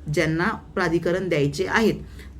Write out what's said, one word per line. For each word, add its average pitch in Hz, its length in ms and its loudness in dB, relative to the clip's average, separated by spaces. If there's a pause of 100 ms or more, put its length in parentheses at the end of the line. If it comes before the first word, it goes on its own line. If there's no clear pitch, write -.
(120)
ज्यांना 160 320 2 (300)
प्राधिकरण 180 540 0
द्यायचे 147 360 2
आहेत, 208 280 4 (460)